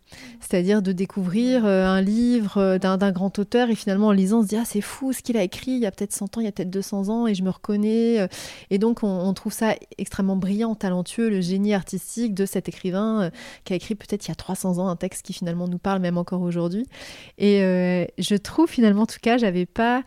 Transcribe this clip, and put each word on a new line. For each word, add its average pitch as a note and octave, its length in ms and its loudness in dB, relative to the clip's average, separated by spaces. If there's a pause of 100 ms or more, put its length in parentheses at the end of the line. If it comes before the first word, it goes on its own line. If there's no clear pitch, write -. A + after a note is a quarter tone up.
(420)
C'est-à-dire G3+ 400 2
de F#3+ 100 0
découvrir, G3+ 760 0
euh, F#3+ 200 4
un F#3+ 160 4
livre, A3 560 2
euh, F#3+ 200 4
d'un, F#3+ 200 0
d'un G3 160 2
grand F#3 260 -2
auteur A#3+ 300 2
et A3 60 2
finalement, G3+ 320 2
en G#3 40 6
lisant, G3 280 4
on A3+ 40 4
se G3 60 0
dit, « G#3 80 -2
Ah, A#3 80 -2
c'est G#3 160 -4
fou C4 320 -4
ce - 80 -10
qu'il A#3 160 -2
a G3+ 60 2
écrit, - 280 -4
il B3+ 80 0
y A#3 60 0
a F#3+ 60 0
peut-être G3+ 200 -6
cent - 140 -6 (120)
ans, A3+ 40 -2
il - 20 -2
y G#3+ 40 -2
a G3+ 40 -4
peut-être F#3 180 -4
deux G3 120 -4
cents G3 260 -4
ans, A3+ 180 0
et G#3+ 100 2
je F#3 80 -2
me F#3 60 0
reconnais. » A3 680 2
Euh, F#3 80 0 (420)
et G3 100 2
donc, A#3 240 0
on, G#3+ 40 2
on F#3+ 260 0
trouve G3+ 200 -8
ça A3 200 0 (240)
extrêmement F#3+ 380 -2
brillant, G3+ 400 -2
talentueux, F#3+ 540 -2
le G3 100 0
génie G3 340 0
artistique G3 600 -4
de F#3+ 120 0
cet F#3+ 220 -4
écrivain, G3+ 540 -2
euh, E3+ 80 0 (340)
qui - 80 -6
a F3+ 60 0
écrit G#3+ 180 -6
peut-être - 300 -8
il - 20 -14
y E3 60 -4
a - 20 -12
trois - 200 -8
cents F3+ 220 -2
ans F#3 120 0
un F3 80 -4
texte - 280 -8
qui - 60 -10
finalement F3 380 -4
nous F3 100 -4
parle G3 220 -2
même F3 160 0
encore F3+ 240 -2
aujourd'hui. F3 440 -2 (520)
Et, G3+ 260 4
euh, F3+ 400 2 (140)
je G#3 180 0
trouve D#4 340 2
finalement, G#3+ 340 4
en - 40 2
tout - 140 -10
cas, A#3+ 160 2
j'avais F3+ 280 2
pas A#3+ 420 0